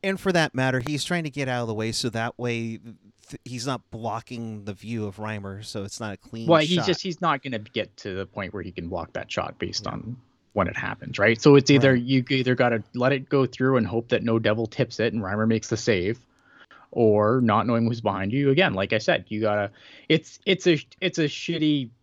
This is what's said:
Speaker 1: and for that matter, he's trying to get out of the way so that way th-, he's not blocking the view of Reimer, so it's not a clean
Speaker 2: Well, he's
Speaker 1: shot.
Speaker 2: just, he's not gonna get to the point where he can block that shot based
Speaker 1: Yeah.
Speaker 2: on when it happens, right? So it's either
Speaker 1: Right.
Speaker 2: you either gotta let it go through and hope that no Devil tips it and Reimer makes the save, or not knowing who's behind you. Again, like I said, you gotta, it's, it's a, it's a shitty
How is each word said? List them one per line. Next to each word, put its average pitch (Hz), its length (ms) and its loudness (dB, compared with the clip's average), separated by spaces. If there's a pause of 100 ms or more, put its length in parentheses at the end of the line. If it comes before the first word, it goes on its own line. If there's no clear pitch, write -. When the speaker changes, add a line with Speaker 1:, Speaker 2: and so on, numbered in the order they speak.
Speaker 1:
and 196 160 -2
for 190 140 0
that 160 200 2
matter, 131 320 0
he's 147 200 -4
trying 175 180 -2
to 151 60 -6
get 135 180 -4
out 123 140 -2
of 117 60 -4
the 110 60 -4
way 110 200 -2
so - 160 -2
that 113 280 -4
way 117 400 -4 (520)
th-, - 160 -14
he's 120 200 -8
not 131 260 -6
blocking 113 760 -8
the 104 80 -8
view 107 320 -6
of 98 120 -8
Reimer, 104 460 -8
so 104 220 -8
it's - 160 -14
not 104 120 -6
a - 40 -12
clean 113 300 -8
Speaker 2:
Well, 160 140 6
he's 156 140 0
Speaker 1:
shot. 135 120 0
Speaker 2:
just, 180 140 -2
he's 175 200 -8
not 151 220 0
gonna 123 160 -6
get 107 380 -8
to 101 180 -8
the 95 100 -6
point 95 280 -10
where 92 100 -8
he 90 80 -10
can 85 180 -10
block 85 240 -8
that - 180 -10
shot - 280 -6
based 95 260 -6
Speaker 1:
Yeah. - 80 -6
Speaker 2:
on 123 240 -12 (360)
when 98 140 2
it - 100 -6
happens, - 420 -8
right? 113 220 4
So 147 140 8
it's 139 140 6
either 135 240 6
Speaker 1:
Right. 120 80 2
Speaker 2:
you 127 280 0
either 127 260 2
gotta 117 260 2 (120)
let 123 200 2
it 135 160 -6
go 135 160 4
through 131 320 2
and 113 80 2
hope 117 240 -4
that 117 140 2
no 113 160 2
Devil 110 280 0
tips - 320 -4
it 110 140 0
and 110 80 -2
Reimer 104 260 0
makes 113 220 0
the 113 80 0
save, 101 420 0 (720)
or 110 500 4
not 110 260 4
knowing 117 200 2
who's 113 120 -2
behind 98 320 -2
you. 139 200 2
Again, 151 220 4
like 95 200 -2
I 107 60 2
said, 156 280 0
you 107 140 -6
gotta, 104 300 0 (360)
it's, - 380 0
it's 185 200 0
a, 160 140 4 (220)
it's 185 180 -2
a 156 60 2
shitty 147 640 -2 (140)